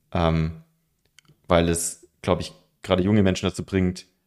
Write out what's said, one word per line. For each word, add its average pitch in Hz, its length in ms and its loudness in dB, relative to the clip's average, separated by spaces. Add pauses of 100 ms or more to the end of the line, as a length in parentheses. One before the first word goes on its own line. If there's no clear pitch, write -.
(120)
ähm, 82 500 0 (840)
weil 85 220 4
es, - 400 -4 (140)
glaub 90 180 0
ich, - 120 -12 (300)
gerade 92 200 2
junge 104 200 4
Menschen 92 260 0
dazu 87 160 -6
bringt, 92 420 -2 (200)